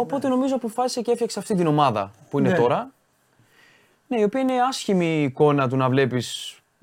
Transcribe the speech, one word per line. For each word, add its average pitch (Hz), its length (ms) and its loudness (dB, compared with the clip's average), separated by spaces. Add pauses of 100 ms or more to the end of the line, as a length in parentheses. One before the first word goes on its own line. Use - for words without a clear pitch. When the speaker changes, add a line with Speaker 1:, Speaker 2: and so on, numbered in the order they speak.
Speaker 1:
οπότε 254 260 -4
Speaker 2:
ναι. 254 80 0
Speaker 1:
νομίζω 262 200 0
αποφάσισε 247 460 -4
και 240 100 -2
έφτιαξε 233 280 -4
αυτή 202 160 -4
την 175 120 2
ομάδα 127 440 2 (180)
που 143 100 -2
είναι - 100 2
Speaker 2:
Ναι. 185 80 2
Speaker 1:
τώρα. 160 320 0 (1160)
Ναι, 247 120 -2
η 208 40 2
οποία 208 180 0
είναι 262 280 0
άσχημη 190 360 0 (140)
η 147 40 2
εικόνα 143 460 2
του 127 80 -2
να 131 120 2
βλέπεις 123 680 -2 (240)